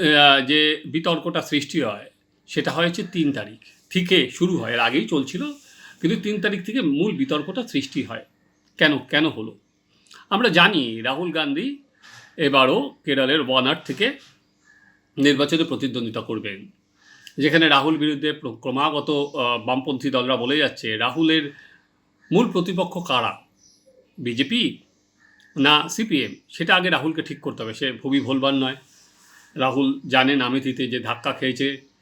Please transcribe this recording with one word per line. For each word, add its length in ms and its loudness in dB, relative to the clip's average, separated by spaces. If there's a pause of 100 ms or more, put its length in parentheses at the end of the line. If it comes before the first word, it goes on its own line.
(180)
আহ, 280 8
যে 400 2
বিতর্কটা 560 -2
সৃষ্টি 400 -2
হয় 280 -6 (380)
সেটা 240 -2
হয়েছে 320 0
তিন 280 -2
তারিখ 280 -10 (300)
থেকে 400 2
শুরু 280 0
হয়, 160 -4
এর 60 0
আগেই 280 2
চলছিল, 460 -4 (480)
কিন্তু 200 0
তিন 200 -4
তারিখ 240 -2
থেকে 160 -2
মূল 340 0
বিতর্কটা 520 -4
সৃষ্টি 360 -4
হয়। 220 -12 (520)
কেন, 200 4
কেন 320 0
হলো? 300 -10 (680)
আমরা 200 2
জানি 520 4
রাহুল 300 -4
গান্ধী 460 -4 (600)
এবারও 580 4 (100)
কেরলের 360 2
ওয়ানাড 440 2
থেকে 340 -4 (1000)
নির্বাচনে 460 2
প্রতিদ্বন্দ্বিতা 580 -4
করবেন, 500 -10 (680)
যেখানে 320 4
রাহুল 280 4
বিরুদ্ধে 360 -2
প্র-, 280 -10
ক্রমাগত, 480 -2
আহ, 560 -2
বামপন্থী 440 -2
দলরা 280 0
বলে 200 0
যাচ্ছে 400 -2
রাহুলের 560 0 (800)
মূল 200 4
প্রতিপক্ষ 460 -2 (100)
কারা, 340 -2 (760)
বিজেপি 600 -2 (800)
না 320 4
সিপিএম, 460 -2 (140)
সেটা 260 0
আগে 140 2
রাহুলকে 320 -2
ঠিক 180 -12
করতে 240 -8
হবে। 100 -8
সে 180 -4
ভুবি 280 -2
ভোলবার 340 0
নয়। 220 0 (800)
রাহুল 520 0
জানেন 340 4
আমেথিতে 460 -2
যে 120 -4
ধাক্কা 340 -4
খেয়েছে, 560 -4 (120)